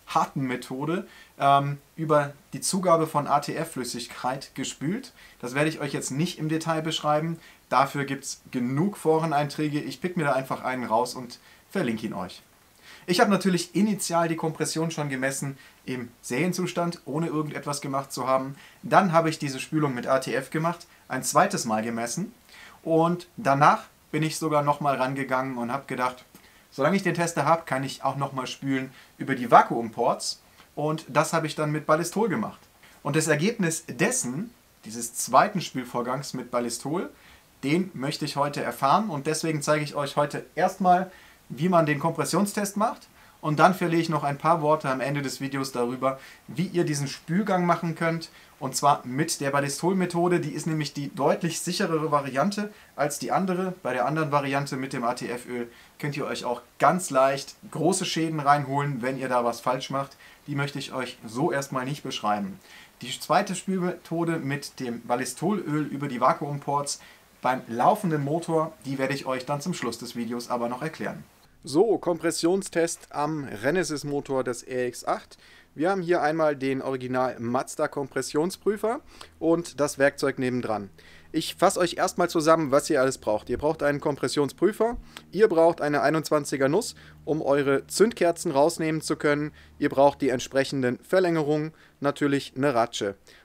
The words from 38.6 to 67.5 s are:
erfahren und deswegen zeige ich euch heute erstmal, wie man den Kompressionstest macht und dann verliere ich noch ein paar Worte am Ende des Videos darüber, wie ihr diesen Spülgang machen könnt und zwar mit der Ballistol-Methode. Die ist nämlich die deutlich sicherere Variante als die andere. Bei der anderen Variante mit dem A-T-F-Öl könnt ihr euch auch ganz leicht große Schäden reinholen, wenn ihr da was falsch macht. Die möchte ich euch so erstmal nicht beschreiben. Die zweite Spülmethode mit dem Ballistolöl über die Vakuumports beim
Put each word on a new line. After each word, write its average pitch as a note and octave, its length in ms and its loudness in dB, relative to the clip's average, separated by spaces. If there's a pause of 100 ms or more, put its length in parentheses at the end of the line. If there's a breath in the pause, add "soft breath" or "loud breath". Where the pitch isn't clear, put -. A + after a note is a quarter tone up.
erfahren D#3+ 480 2
und C#3 160 -6
deswegen D#3 360 -2
zeige D3+ 220 2
ich C#3+ 100 -8
euch C#3 220 -4
heute C#3+ 280 0 (100)
erstmal, F#3 560 2 (420 loud breath)
wie E3+ 160 0
man E3+ 160 6
den D3 140 2
Kompressionstest G3 800 0
macht A#3 320 -2 (320 loud breath)
und D3+ 180 0
dann F3+ 160 8
verliere E3+ 260 2
ich E3 80 0
noch D3+ 140 0
ein C#3+ 160 -2
paar D#3+ 240 4
Worte D3+ 260 2
am C3 120 -2
Ende C#3+ 200 -2
des C#3 200 -6
Videos C3+ 320 -4
darüber, B2+ 480 -2 (260 loud breath)
wie D3+ 200 -4
ihr E3+ 180 0
diesen C#3+ 240 -2
Spülgang F#3 580 -2
machen E3 300 0
könnt E3 340 -2 (300 loud breath)
und C3+ 160 -6
zwar C#3+ 280 2
mit C3+ 360 -2
der C#3 100 -2
Ballistol-Methode. F3 880 2
Die D3 140 -4
ist D#3 160 -6
nämlich D#3 240 -2
die C#3+ 200 -6
deutlich E3 480 0
sicherere E3 520 -2
Variante D3 600 0 (220 loud breath)
als D3 240 -2
die - 140 -4
andere. F#3 500 0
Bei B2+ 100 -2
der B2 140 0
anderen D3+ 240 0
Variante C#3 460 0
mit C3 160 -6
dem C3 100 -4
A-T-F-Öl A#2+ 680 -4 (300 loud breath)
könnt C#3+ 180 -4
ihr C3 100 -4
euch A2+ 180 -6
auch B2 180 -4 (160)
ganz E3+ 320 4
leicht C#3 460 2 (160)
große F#3 320 2
Schäden E3 340 -2
reinholen, C#3 640 2
wenn C3+ 160 -2
ihr C3 100 -4
da B2 160 2
was A#2 160 0
falsch - 300 -2
macht. C3+ 260 -4 (300 loud breath)
Die C#3+ 80 -4
möchte C#3 240 -2
ich - 140 -10
euch B2 340 -6
so B2 240 0
erstmal C3+ 340 -2
nicht C#3+ 200 -6
beschreiben. G#2 560 -2 (420 loud breath)
Die A#2+ 160 -8
zweite F#3 380 0
Spülmethode F3 840 -2
mit C#3 400 -6
dem A#2+ 240 -6
Ballistolöl D3 840 -2
über C#3 200 -6
die B2 140 -6
Vakuumports C#3+ 800 0 (420 loud breath)
beim B2+ 240 0